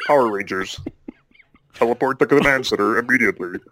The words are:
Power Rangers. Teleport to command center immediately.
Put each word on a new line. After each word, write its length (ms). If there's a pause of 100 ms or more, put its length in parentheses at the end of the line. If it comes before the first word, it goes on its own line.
Power 220
Rangers. 500 (920)
Teleport 460
to 60
command 400
center 320
immediately. 600 (120)